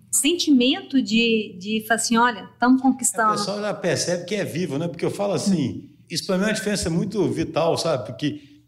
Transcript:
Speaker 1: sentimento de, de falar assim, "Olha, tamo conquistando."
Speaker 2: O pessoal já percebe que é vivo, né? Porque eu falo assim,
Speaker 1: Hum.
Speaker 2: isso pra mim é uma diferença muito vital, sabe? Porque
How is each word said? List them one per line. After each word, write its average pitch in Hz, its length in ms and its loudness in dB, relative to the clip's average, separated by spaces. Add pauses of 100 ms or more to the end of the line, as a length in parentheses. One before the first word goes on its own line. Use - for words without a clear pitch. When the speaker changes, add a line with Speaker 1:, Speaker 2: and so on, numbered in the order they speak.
(100)
Speaker 1:
sentimento 294 920 2
de, 220 560 0
de 214 280 -4
falar 220 140 2
assim, - 160 0
"Olha, 233 320 2 (120)
tamo 254 200 6
conquistando." 233 520 2
Speaker 2:
O 202 40 -2
pessoal 208 240 -4
já 208 140 -4
percebe 175 500 -2
que 208 100 -6
é 196 100 -2
vivo, 135 340 -4
né? 170 100 -2
Porque 170 160 -6
eu 156 60 0
falo 202 220 -2
assim, 175 380 2
Speaker 1:
Hum. - 180 -10 (220)
Speaker 2:
isso 160 160 -6
pra 185 100 0
mim 190 80 0
é - 40 0
uma 214 40 0
diferença 202 380 -2
muito 190 400 0
vital, 151 480 0
sabe? 156 280 -2
Porque - 340 -6 (280)